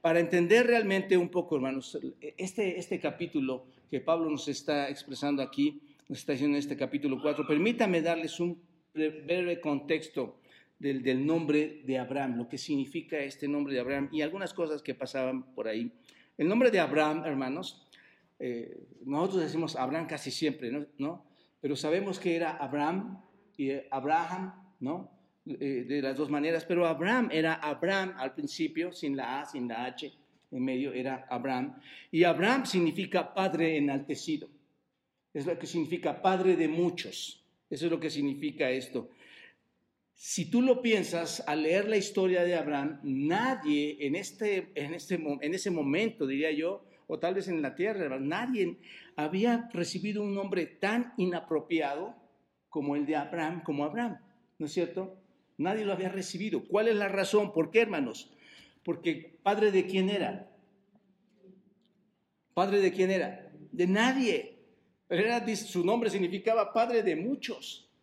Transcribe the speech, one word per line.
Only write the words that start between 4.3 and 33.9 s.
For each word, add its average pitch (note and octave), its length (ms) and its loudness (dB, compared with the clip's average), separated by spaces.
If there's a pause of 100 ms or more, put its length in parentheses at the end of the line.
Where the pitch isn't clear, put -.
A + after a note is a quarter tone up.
está C#3+ 420 -2
expresando C#3+ 500 -4
aquí, C#3+ 400 0 (280)
nos C3 100 -8
está - 140 -4
diciendo C#3+ 240 2
en C#3+ 40 0
este C#3+ 160 -4
capítulo C#3 460 -2
cuatro, D3 240 0
permítame F3+ 560 2
darles E3 360 -2
un F3 220 -2 (320)
bre-, D#3 320 -2
breve F3 360 0
contexto C#3+ 800 -2 (380)
del, C3+ 240 -2
del C3 220 2
nombre D3+ 600 2
de C3 120 0
Abraham, C3 380 -2
lo A#2+ 120 -4
que C3+ 100 -8
significa D3 600 -4
este C#3 300 -6
nombre C#3+ 240 0
de B2+ 80 0
Abraham C#3 320 -2
y D#3 80 0
algunas E3+ 320 -4
cosas D3+ 300 -4
que C3+ 120 -6
pasaban C3 600 -4
por A2+ 140 -4
ahí. A#2 220 -2 (460)
El D3 120 2
nombre A#3 220 6
de G3 100 4
Abraham, D#3 440 2
hermanos, C#3+ 640 -4 (520)
eh, A#2+ 400 -8 (280)
nosotros E3+ 360 2
decimos D#3+ 340 -2
Abraham C3+ 300 0
casi D3 240 -6
siempre, C3 400 -2
¿no? D3 160 -4 (120)
¿No? D3+ 260 -6 (360)
Pero D3 140 -2
sabemos F3+ 440 0
que E3+ 180 0
era E3 140 0
Abraham D3 720 -4 (340)
y C3+ 140 -2 (200)
Abraham, E3 640 -2 (280)
¿no? D#3 360 -6 (300)
Eh, C3+ 420 -4
de C#3+ 140 -2
las C3+ 120 -2
dos C#3+ 140 -2
maneras, D#3 380 0
pero F3 200 2
Abraham F#3 460 2
era D#3+ 220 2
Abraham F#3 640 -2
al C3 160 -4
principio, D#3+ 580 -4
sin C#3 240 -4
la C3 240 -4
A, D3 60 -10
sin B2 200 -6
la A#2 200 -4
H, B2+ 260 -10 (380)
en B2+ 120 -4
medio C3 300 0
era B2+ 380 -4
Abraham. B2+ 500 -4 (300)
Y D#3+ 140 6
Abraham F#3+ 420 4
significa F3 640 0
padre E3 460 2
enaltecido. C#3+ 720 -2 (840)